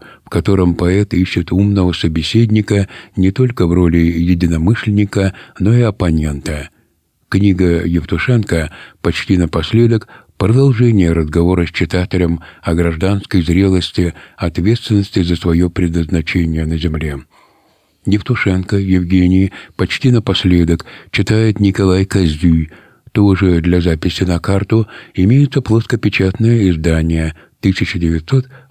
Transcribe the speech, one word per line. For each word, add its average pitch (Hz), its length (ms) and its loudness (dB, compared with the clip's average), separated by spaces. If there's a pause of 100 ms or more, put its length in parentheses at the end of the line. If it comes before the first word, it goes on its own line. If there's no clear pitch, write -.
(220)
в - 60 -20
котором 90 460 0
поэт 92 400 0
ищет 87 360 -2
умного 95 440 2
собеседника 101 920 0 (280)
не 95 140 2
только 120 360 0
в 85 60 0
роли 87 260 2
единомышленника, 87 1300 0 (260)
но 98 140 2
и 123 80 4
оппонента. 76 880 -2 (640)
Книга 90 560 2
Евтушенко 85 840 -2 (300)
«Почти 90 380 0
напоследок» — 110 680 0 (320)
продолжение 117 720 2
разговора 85 560 0
с - 40 -10
читателем 87 680 -2 (220)
о 85 120 -2
гражданской 87 680 0
зрелости, 87 720 0 (220)
ответственности 98 880 -2
за 87 100 0
свое 85 340 0
предназначение 82 960 -2
на 80 140 -4
земле. 78 400 -6 (880)
Евтушенко 98 680 -2
Евгений 92 720 2 (240)
«Почти - 380 -2
напоследок» 90 760 0 (240)
читает 107 480 0
Николай 98 480 2
Козюй, 82 640 0 (400)
тоже 95 520 2
для 87 180 2
записи 85 420 -2
на 87 160 0
карту, 98 480 0 (260)
имеется 131 480 2
плоскопечатное 110 1120 0
издание 80 640 0 (240)
тысяча 95 400 -4
девятьсот 85 500 -2 (220)